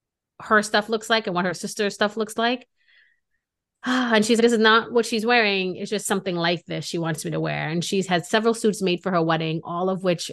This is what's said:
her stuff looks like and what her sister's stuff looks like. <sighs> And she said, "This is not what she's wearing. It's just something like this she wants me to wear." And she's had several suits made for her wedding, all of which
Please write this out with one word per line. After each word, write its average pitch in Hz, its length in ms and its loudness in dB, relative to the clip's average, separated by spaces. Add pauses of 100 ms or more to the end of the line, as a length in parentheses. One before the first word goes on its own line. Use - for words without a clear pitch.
(400)
her 214 220 4
stuff 208 260 0
looks 220 220 -2
like 220 160 2
and 185 80 -2
what 180 100 0
her 175 100 -2
sister's 202 400 -4
stuff 208 220 -2
looks 214 220 -6
like. 240 340 -2
<sighs> - 40 -20 (1080)
And 240 400 2
she 240 100 4
said, 226 80 4
"This 240 80 6
is 233 60 4
not 220 340 4
what 233 140 2
she's 220 180 -2
wearing. 202 520 2
It's 202 140 -8
just 202 160 -4
something 190 300 -2
like 170 300 0
this 160 180 -6
she - 140 -6
wants 160 260 -4
me 170 60 -6
to 156 100 -4
wear." 147 280 -4
And 165 160 -2
she's 190 220 0
had 175 200 0
several 226 260 2
suits 214 300 -2
made 180 200 0
for 190 80 -4
her 170 120 2
wedding, 160 420 0
all 175 240 -4
of 185 140 -4
which 180 300 -2